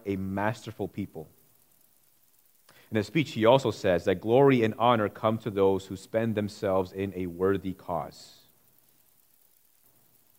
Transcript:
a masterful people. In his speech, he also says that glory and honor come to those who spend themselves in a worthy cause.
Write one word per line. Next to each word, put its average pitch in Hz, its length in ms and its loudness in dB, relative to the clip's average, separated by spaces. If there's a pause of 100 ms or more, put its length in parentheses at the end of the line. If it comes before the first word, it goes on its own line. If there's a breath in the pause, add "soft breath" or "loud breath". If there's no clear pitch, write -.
a 101 100 -4
masterful 98 720 -6
people. 90 400 -12 (1600 soft breath)
In 110 80 -4
his 104 100 0
speech, - 240 -2
he 107 140 0
also 123 260 6
says 90 340 0
that 113 160 0
glory 127 420 4
and 110 140 0
honor 110 320 2
come 110 300 -2
to 120 100 -8
those 98 380 2
who 98 80 -10
spend 110 400 -4
themselves 95 580 -2
in 98 220 -6
a 92 100 -6
worthy 92 480 -2
cause. - 640 -10 (2000)